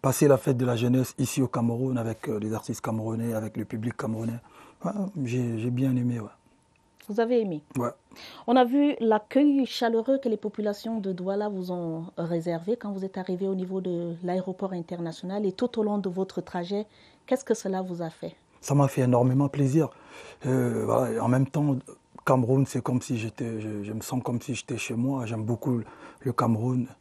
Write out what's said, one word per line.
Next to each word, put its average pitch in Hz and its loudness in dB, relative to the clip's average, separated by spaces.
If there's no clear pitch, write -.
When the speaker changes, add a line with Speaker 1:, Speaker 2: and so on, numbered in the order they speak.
Speaker 1:
passer 135 6
la 135 8
fête 131 2
de 127 2
la 123 2
jeunesse 123 2
ici 135 0
au 123 4
Cameroun 123 0
avec, 113 -4
euh, 107 -2
les 107 -2
artistes 110 -6
camerounais, 113 -2
avec 110 -4
le 107 -4
public 117 -6
camerounais. 113 -4
Ouais, 180 -2
j'ai, 120 -2
j'ai 120 -2
bien 127 2
aimé, 120 0
ouais. 104 -10
Speaker 2:
Vous 214 0
avez 233 2
aimé ? 175 -2
Speaker 1:
Ouais. 120 0
Speaker 2:
On 240 6
a 254 8
vu 285 2
l'accueil 262 4
chaleureux 226 2
que 269 -2
les 220 2
populations 214 -4
de 190 -4
Douala 196 -2
vous 185 -4
ont 165 -4
réservé 170 -2
quand 208 -8
vous 190 -6
êtes 190 -8
arrivé 185 -2
au 196 0
niveau 185 -4
de 170 -4
l'aéroport 185 -2
international 175 -6
et 185 0
tout 240 -2
au 214 2
long 208 0
de 190 -4
votre 185 -4
trajet. 196 -6
Qu'est-ce - 0
que 226 2
cela 190 -2
vous 180 -8
a 165 -6
fait ? - -12
Speaker 1:
Ça - 0
m'a 139 6
fait 135 0
énormément 127 4
plaisir. 143 2
Euh, 120 2
voilà, 117 2
et 113 0
en 113 2
même 131 4
temps, 143 2
Cameroun, 131 4
c'est - -4
comme 127 0
si 127 -2
j'étais, 113 -4
je, 107 -6
je 107 -8
me 110 -6
sens 127 -4
comme 120 -2
si 127 -6
j'étais 113 -6
chez 113 -6
moi. 127 0
J'aime 110 -4
beaucoup 120 0
le, 110 -4
le 127 -2
Cameroun. 117 2